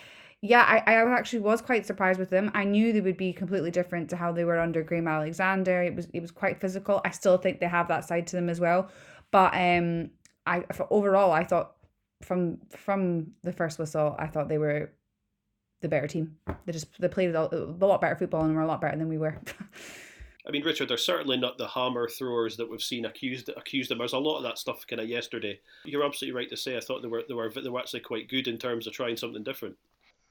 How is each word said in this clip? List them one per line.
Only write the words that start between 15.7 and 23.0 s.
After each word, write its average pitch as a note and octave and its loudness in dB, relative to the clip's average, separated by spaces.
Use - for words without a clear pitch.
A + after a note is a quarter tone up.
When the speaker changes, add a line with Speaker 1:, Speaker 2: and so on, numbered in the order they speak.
Speaker 1:
the E3 -4
better D3 0
team. D#3+ -4
They E3+ -6
just, D#3 -10
they - 2
played F3+ 0
a, D#3+ 0
a E3+ -2
lot G3 4
better C#3+ 2
football E3+ 0
and D#3 2
were D#3+ 2
a D#3+ 0
lot D#3 -2
better D3+ -2
than D#3+ -2
we D#3+ -2
were. D#3 -4
<laughs> - -18
Speaker 2:
I - -10
mean, D3 -2
Richard, D3+ -2
they're A#2 0
certainly D3+ 0
not B2+ -2
the A#2 -6
hammer A#2+ -2
throwers A#2 -2
that A#2 -6
we've A2 -10
seen A#2+ -4